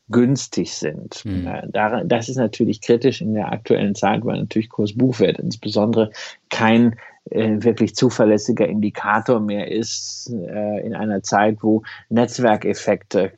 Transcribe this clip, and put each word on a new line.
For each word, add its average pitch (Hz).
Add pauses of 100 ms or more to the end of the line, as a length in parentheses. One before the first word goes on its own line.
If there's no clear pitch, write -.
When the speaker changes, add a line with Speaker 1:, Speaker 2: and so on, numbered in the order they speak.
(100)
Speaker 1:
günstig 123
sind. -
Speaker 2:
Mhm. 92
Speaker 1:
Äh, -
da, 107
das 113
ist 127
natürlich 110
kritisch 117
in 110
der -
aktuellen -
Zeit, 107
weil 107
natürlich 110
Kurs-Buchwert 110
insbesondere 107 (380)
kein, 113 (340)
äh, 107
wirklich 113
zuverlässiger 107
Indikator 107
mehr 104
ist, -
äh, 104
in 113
einer 101
Zeit, 107
wo 110 (260)
Netzwerkeffekte 110